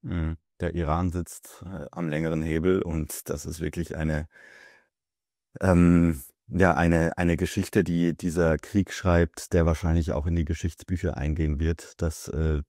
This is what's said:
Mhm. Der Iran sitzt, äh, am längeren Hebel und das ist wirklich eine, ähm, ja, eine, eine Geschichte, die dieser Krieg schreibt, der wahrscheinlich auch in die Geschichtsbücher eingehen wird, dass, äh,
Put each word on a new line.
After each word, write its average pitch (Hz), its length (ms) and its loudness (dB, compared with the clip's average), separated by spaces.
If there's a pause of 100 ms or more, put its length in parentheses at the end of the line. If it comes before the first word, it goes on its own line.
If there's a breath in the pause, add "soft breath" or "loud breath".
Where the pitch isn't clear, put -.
Mhm. 82 340 -4 (240)
Der 85 140 -4
Iran 85 360 0
sitzt, - 540 -10
äh, 87 280 -12
am 85 160 -6
längeren 80 340 -2
Hebel 80 400 0
und 80 460 -6
das 76 180 -8
ist 80 140 -10
wirklich 82 360 -6
eine, 78 320 -2 (1300 loud breath)
ähm, 87 640 6 (260)
ja, 85 260 4
eine, 85 440 2
eine 85 180 2
Geschichte, 90 480 0
die 85 320 0
dieser 82 400 2
Krieg - 360 -2
schreibt, - 600 0
der 85 140 4
wahrscheinlich 82 460 2
auch 76 140 -2
in 82 80 0
die 82 120 0
Geschichtsbücher 82 720 -4
eingehen 76 420 -2
wird, 80 400 -4
dass, - 280 -4
äh, 78 400 0